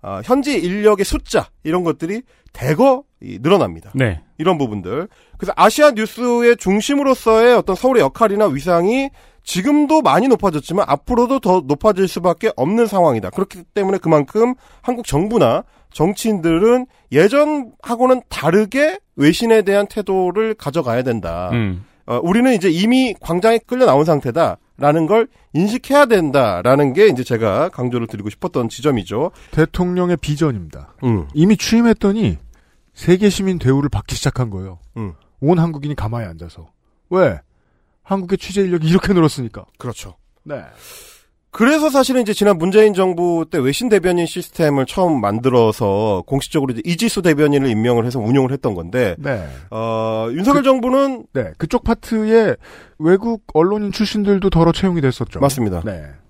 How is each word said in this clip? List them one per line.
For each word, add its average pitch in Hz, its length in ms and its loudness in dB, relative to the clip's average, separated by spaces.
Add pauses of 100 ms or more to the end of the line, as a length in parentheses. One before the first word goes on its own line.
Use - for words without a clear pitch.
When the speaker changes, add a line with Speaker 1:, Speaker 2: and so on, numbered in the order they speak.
Speaker 1:
아, 98 200 -10
현지 262 360 -2
인력의 202 480 0
숫자, - 420 -4 (140)
이런 175 200 -2
것들이 170 380 -4 (320)
대거 247 500 2 (200)
이, 101 180 -12
늘어납니다. 117 540 0
Speaker 2:
네. 110 260 -2 (180)
Speaker 1:
이런 170 200 0
부분들. 110 500 -6 (300)
그래서 185 180 -8
아시아 254 360 4
뉴스의 240 680 0
중심으로서의 240 960 2
어떤 185 180 0
서울의 247 280 2
역할이나 202 440 0
위상이 175 640 0 (340)
지금도 294 600 0
많이 185 260 2
높아졌지만 185 600 0
앞으로도 240 520 0
더 185 260 2
높아질 185 400 0
수밖에 175 500 -2
없는 208 300 0
상황이다. 151 440 0
그렇기 - 320 -8 (120)
때문에 196 240 -2
그만큼 170 560 0 (280)
한국 247 240 -6
정부나 156 580 0 (280)
정치인들은 202 920 0 (260)
예전하고는 254 1160 0
다르게 220 680 0 (180)
외신에 214 460 2
대한 196 240 0
태도를 202 680 -2
가져가야 127 480 -4
된다. 90 500 -4
Speaker 2:
음. 101 320 -4 (220)
Speaker 1:
어, 120 160 -4
우리는 233 320 2
이제 190 160 0
이미 220 500 0
광장에 220 460 0
끌려 254 200 0
나온 143 180 4
상태다라는 147 1000 0
걸 220 200 2 (280)
인식해야 247 520 2
된다라는 135 840 2
게 196 160 4
이제 127 160 0
제가 113 460 0
강조를 120 360 -4
드리고 104 240 -10
싶었던 127 380 -4
지점이죠. 120 640 -2 (220)
Speaker 3:
대통령의 180 680 0
비전입니다. 113 760 -6 (100)
Speaker 1:
음. 104 300 0
Speaker 3:
이미 180 220 4
취임했더니 214 840 0 (540)
세계 185 380 2
시민 190 280 -2
대우를 139 300 0
받기 - 260 -6
시작한 123 360 -4
거예요. 95 280 -12 (180)
Speaker 1:
음. 101 180 -10 (260)
Speaker 3:
온 165 180 2
한국인이 147 360 -2
가만히 113 320 -8
앉아서. 85 420 -18 (420)
왜? 156 300 2 (640)
한국의 190 360 -4
취재 190 240 -6
인력이 175 260 0
이렇게 185 260 2
늘었으니까. 135 500 -2 (140)
Speaker 1:
그렇죠. 107 380 -14 (280)
Speaker 3:
네. 147 120 -12 (920)
Speaker 1:
그래서 294 380 2
사실은 262 340 2
이제 214 120 -4
지난 202 240 2
문재인 202 360 4
정부 175 540 0
때 180 100 -4
외신 143 300 -2
대변인 180 380 2
시스템을 147 600 -2
처음 170 340 0
만들어서 107 1040 0
공식적으로 135 460 -4
이제 113 120 -8
이지수 180 380 -2
대변인을 147 480 2
임명을 117 360 0
해서 123 120 -6
운영을 127 320 2
했던 131 240 -4
건데, 90 440 -4
Speaker 3:
네. 131 260 -6 (260)
Speaker 1:
어, 113 600 -4
윤석열 254 300 2
Speaker 3:
그, 254 60 2
Speaker 1:
정부는 262 640 0
Speaker 3:
네, 107 240 -6
그쪽 - 280 -4
파트에 220 720 0 (420)
외국 196 460 0 (100)
언론인 196 380 0
출신들도 202 580 0
덜어 165 220 2
채용이 180 280 -2
됐었죠. - 380 -4
Speaker 1:
맞습니다. 117 460 -2
Speaker 3:
네. 92 180 -10 (280)